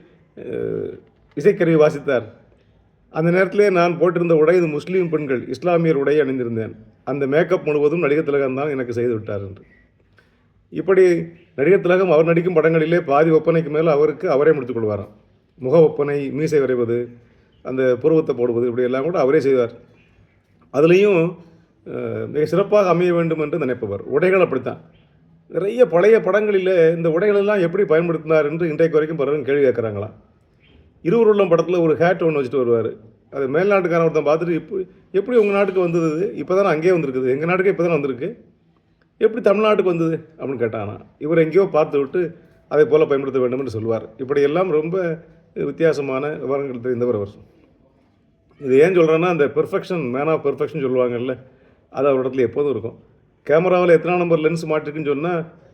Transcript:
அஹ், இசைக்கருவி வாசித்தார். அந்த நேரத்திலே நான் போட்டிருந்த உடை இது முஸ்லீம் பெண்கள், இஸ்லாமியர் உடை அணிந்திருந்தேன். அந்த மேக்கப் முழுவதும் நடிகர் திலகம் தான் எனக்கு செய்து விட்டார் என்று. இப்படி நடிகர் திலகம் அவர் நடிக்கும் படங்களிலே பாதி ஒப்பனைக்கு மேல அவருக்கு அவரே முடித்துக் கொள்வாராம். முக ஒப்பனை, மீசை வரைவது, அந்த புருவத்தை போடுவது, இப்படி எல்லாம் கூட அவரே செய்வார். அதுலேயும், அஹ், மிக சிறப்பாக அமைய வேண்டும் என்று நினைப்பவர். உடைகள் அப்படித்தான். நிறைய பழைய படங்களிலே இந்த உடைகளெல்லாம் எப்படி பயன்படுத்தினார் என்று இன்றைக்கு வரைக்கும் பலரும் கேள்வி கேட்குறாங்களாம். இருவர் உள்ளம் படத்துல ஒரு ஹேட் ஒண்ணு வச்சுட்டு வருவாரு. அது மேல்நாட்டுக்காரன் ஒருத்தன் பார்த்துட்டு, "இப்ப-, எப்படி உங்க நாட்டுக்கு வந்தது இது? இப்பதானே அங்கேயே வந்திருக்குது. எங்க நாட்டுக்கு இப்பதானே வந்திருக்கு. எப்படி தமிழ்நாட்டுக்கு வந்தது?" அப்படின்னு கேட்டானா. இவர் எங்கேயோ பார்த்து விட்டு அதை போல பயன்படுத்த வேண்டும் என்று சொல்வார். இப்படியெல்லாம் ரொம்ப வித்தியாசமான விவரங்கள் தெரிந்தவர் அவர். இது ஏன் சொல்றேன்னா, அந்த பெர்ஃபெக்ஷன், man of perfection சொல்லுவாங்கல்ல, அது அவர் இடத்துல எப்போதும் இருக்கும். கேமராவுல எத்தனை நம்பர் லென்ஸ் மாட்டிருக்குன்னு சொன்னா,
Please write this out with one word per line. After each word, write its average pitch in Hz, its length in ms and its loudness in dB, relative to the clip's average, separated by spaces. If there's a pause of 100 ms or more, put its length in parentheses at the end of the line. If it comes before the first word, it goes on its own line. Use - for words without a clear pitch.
(360)
அஹ், 55 640 -8 (360)
இசைக்கருவி 165 400 2
வாசித்தார். 143 480 2 (880)
அந்த 165 200 -2
நேரத்திலே 196 400 2
நான் 175 280 2
போட்டிருந்த 170 340 0
உடை 160 240 4
இது 175 100 2
முஸ்லீம் 170 420 -4
பெண்கள், 135 400 -4
இஸ்லாமியர் 165 480 0
உடை 143 240 2
அணிந்திருந்தேன். 117 560 -4 (280)
அந்த 139 220 -4
மேக்கப் 165 380 0
முழுவதும் 147 360 0
நடிகர் 147 240 0
திலகம் 139 300 -2
தான் 143 140 -4
எனக்கு 131 240 -6
செய்து 120 200 -2
விட்டார் 107 280 -6
என்று. 98 220 -14 (1040)
இப்படி 175 560 2 (320)
நடிகர் 170 240 2
திலகம் 180 300 2
அவர் 156 140 6
நடிக்கும் 170 320 0
படங்களிலே 160 440 2
பாதி 147 300 2
ஒப்பனைக்கு 160 380 2
மேல 156 220 0
அவருக்கு 151 400 0
அவரே 151 220 4
முடித்துக் 127 260 -6
கொள்வாராம். 104 300 -4 (500)
முக 135 220 0
ஒப்பனை, 143 500 0
மீசை 151 300 -2
வரைவது, 120 480 -2 (540)
அந்த 131 380 0
புருவத்தை 156 340 0
போடுவது, 120 320 -2
இப்படி 123 180 -2
எல்லாம் 131 180 -2
கூட 175 160 -4
அவரே 143 220 2
செய்வார். 127 320 0 (1000)
அதுலேயும், 175 640 4 (500)
அஹ், 113 420 -8
மிக 147 180 -2
சிறப்பாக 196 420 2
அமைய 175 260 2
வேண்டும் 165 240 -2
என்று 151 200 -4
நினைப்பவர். 120 420 -6
உடைகள் 185 400 0
அப்படித்தான். 127 400 -2 (680)
நிறைய 226 380 2
பழைய 190 320 6
படங்களிலே 185 800 2
இந்த 165 120 -2
உடைகளெல்லாம் 202 520 2
எப்படி 175 220 0
பயன்படுத்தினார் 156 680 2
என்று 165 180 -2
இன்றைக்கு 156 300 0
வரைக்கும் 156 180 -2
பலரும் 143 280 -2
கேள்வி 139 220 2
கேட்குறாங்களாம். 110 460 -2 (920)
இருவர் 233 240 2
உள்ளம் 202 240 4
படத்துல 170 300 2
ஒரு 160 140 2
ஹேட் 175 280 0
ஒண்ணு 151 220 0
வச்சுட்டு 110 140 -4
வருவாரு. 117 380 0 (340)
அது 135 180 -4
மேல்நாட்டுக்காரன் 170 600 2
ஒருத்தன் 156 160 -2
பார்த்துட்டு, 160 240 0
"இப்ப-, 180 380 -6 (240)
எப்படி 202 240 -2
உங்க 208 160 2
நாட்டுக்கு 190 280 0
வந்தது 165 360 0
இது? 165 280 -6
இப்பதானே 190 180 0
அங்கேயே 175 340 2
வந்திருக்குது. 131 320 -2
எங்க 135 180 -2
நாட்டுக்கு 185 260 0
இப்பதானே 170 160 -2
வந்திருக்கு. 151 560 -4 (760)
எப்படி 220 320 2
தமிழ்நாட்டுக்கு 208 320 2
வந்தது?" 165 420 -2 (140)
அப்படின்னு - 20 -18
கேட்டானா. 113 580 -6 (200)
இவர் 160 200 -2
எங்கேயோ 165 340 2
பார்த்து 151 260 2
விட்டு 165 380 -4 (320)
அதை 151 160 4
போல 156 200 4
பயன்படுத்த 135 360 -2
வேண்டும் 127 180 -2
என்று 131 120 -8
சொல்வார். 113 460 -4
இப்படியெல்லாம் 143 540 0
ரொம்ப 165 480 -2 (360)
வித்தியாசமான 143 720 -2
விவரங்கள் 131 640 -6
தெரிந்தவர் 120 220 -2
அவர். 101 140 -6 (1300)
இது 135 200 4
ஏன் 175 180 4
சொல்றேன்னா, 160 300 2
அந்த 160 160 0
பெர்ஃபெக்ஷன், 156 720 -4
man 139 120 -4
of 156 160 -2
perfection 139 300 -4
சொல்லுவாங்கல்ல, 127 640 -2 (520)
அது 139 180 -2
அவர் 131 220 0
இடத்துல 131 80 -6
எப்போதும் 135 320 0
இருக்கும். 113 280 -8 (480)
கேமராவுல 180 420 2
எத்தனை 165 300 2
நம்பர் 170 200 0
லென்ஸ் 165 280 -2
மாட்டிருக்குன்னு 151 400 -4
சொன்னா, 156 360 -4 (320)